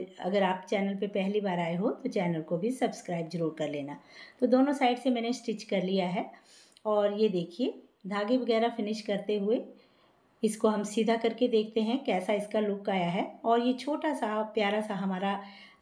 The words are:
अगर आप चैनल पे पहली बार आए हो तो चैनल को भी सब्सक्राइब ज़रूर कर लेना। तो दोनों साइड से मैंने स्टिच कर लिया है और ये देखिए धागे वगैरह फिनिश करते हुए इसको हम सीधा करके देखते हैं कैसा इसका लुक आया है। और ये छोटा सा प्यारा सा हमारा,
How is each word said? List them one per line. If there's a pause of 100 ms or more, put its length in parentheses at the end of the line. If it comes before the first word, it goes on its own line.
(200)
अगर
आप
चैनल
पे
पहली
बार
आए
हो
तो
चैनल
को
भी
सब्सक्राइब
ज़रूर
कर
लेना। (420)
तो
दोनों
साइड
से
मैंने
स्टिच
कर
लिया
है (560)
और
ये
देखिए (340)
धागे
वगैरह
फिनिश
करते
हुए (800)
इसको
हम
सीधा
करके
देखते
हैं
कैसा
इसका
लुक
आया
है। (200)
और
ये
छोटा
सा (140)
प्यारा
सा
हमारा, (500)